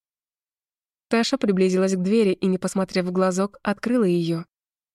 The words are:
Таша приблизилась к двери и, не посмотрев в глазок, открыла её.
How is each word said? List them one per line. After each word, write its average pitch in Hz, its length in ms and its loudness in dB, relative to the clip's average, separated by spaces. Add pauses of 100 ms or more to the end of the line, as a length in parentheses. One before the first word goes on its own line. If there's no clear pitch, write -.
(1080)
Таша 226 300 0
приблизилась 190 560 2
к 185 80 -2
двери 202 300 2
и, 190 160 -2
не 185 100 0
посмотрев 185 480 -2
в 180 60 -6
глазок, 185 500 -2
открыла 226 440 -2
её. 170 400 -2 (500)